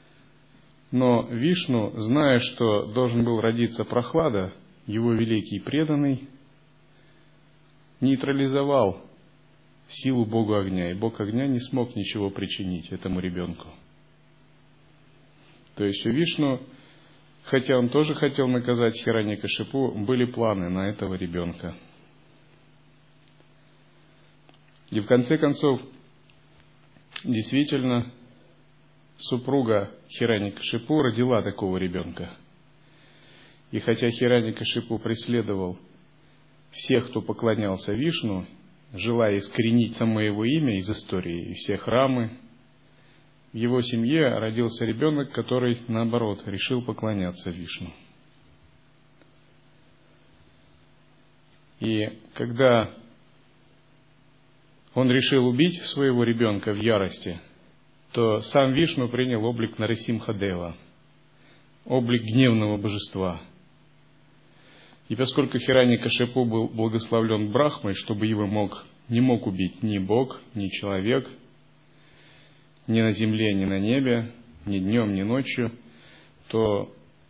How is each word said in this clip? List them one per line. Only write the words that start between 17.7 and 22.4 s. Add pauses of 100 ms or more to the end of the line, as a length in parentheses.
он
тоже
хотел
наказать
Хираньякашипу,
были
планы
на
этого
ребёнка. (3250)